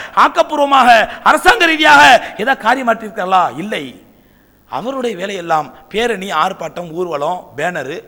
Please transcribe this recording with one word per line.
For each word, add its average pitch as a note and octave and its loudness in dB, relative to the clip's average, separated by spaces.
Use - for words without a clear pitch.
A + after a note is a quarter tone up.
ஆக்கப்பூர்வமாக, C#4 2
அரசாங்க F4 2
ரீதியாக D4 6
ஏதாவது A3+ -2
காரியமாற்றிருக்கிறார்களா? G3 -2
இல்லை. D#3+ -10
அவருடைய A#3 -6
வேலையெல்லாம் E3+ -4
பேரணி, G3+ -4
ஆர்ப்பாட்டம், E3+ -4
ஊர்வலம், E3 -6
பேனரு, D#3 -6